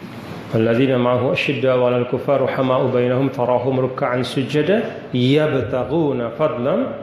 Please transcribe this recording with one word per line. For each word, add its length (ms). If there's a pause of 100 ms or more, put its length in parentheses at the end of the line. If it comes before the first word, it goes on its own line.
(540)
"Alladzina 480
ma'ahu 320
asyidda 400
'alal 320
kufar 400
ruhama'u 480
bainahum 400
tarahum 560
ruk'an 320
sujada 880
yabtaghuna 1300
fadlan 640